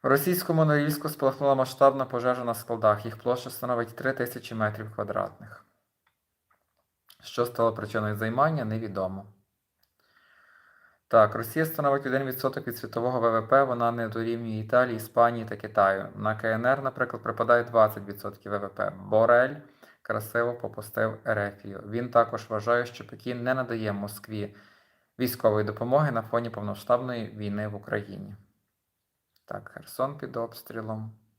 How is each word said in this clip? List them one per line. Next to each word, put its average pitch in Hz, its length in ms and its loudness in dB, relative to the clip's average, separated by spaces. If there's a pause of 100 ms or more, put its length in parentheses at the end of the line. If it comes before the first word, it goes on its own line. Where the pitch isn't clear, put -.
В 131 60 0
російському 160 560 4
Норільську 147 440 2
спалахнула 135 460 2
масштабна 135 500 4
пожежа 123 400 0
на 117 100 0
складах. 110 500 2
Їх 110 140 -10
площа 123 320 -2
становить 120 460 -4
три 131 160 -2
тисячі 120 420 -6
метрів 107 400 -2
квадратних. 101 720 -6 (1600)
Що - 240 -4
стало 117 280 0
причиною 107 420 -4
займання, 127 480 0
невідомо. 98 600 -4 (1800)
Так, 107 260 6
Росія 160 320 -2
становить 139 400 0
один 135 180 0
відсоток 131 420 -4
від 117 100 -6
світового 123 440 -2
В 113 200 4
В 110 80 -10
П, 139 160 6
вона 120 280 0
не 117 160 -4
дорівнює 113 500 -4
Італії, 123 380 2
Іспанії 117 500 2
та 107 100 -8
Китаю. 98 580 2
На 104 220 -2
К 110 120 -4
Н 113 180 0
Р, 135 160 2
наприклад, 127 400 -4
припадає 120 420 4
двадцять 107 440 4
відсотків 101 440 -10
В 101 60 -2
В 98 100 -6
П. 98 220 -4
Борель 113 680 4 (460)
красиво 117 520 -2
попустив 110 680 -4
Ерефію. 101 640 -4
Він 120 240 -4
також 113 400 0
вважає, 117 360 0
що 117 200 -14
Пекін 120 360 -8
не 127 120 0
надає 117 380 -2
Москві 101 640 -8 (640)
військової 113 460 2
допомоги 123 460 2
на 113 120 -2
фоні 117 280 -2
повномасштабної 113 800 -2
війни 104 400 -6
в 104 60 -8
Україні. 101 640 -8 (1120)
Так, - 200 -12
Херсон 143 500 -8
під 127 180 -12
обстрілом. 110 760 -10 (260)